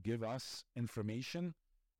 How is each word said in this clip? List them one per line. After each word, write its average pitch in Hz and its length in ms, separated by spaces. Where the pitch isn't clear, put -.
give 113 200
us 120 400
information, 120 800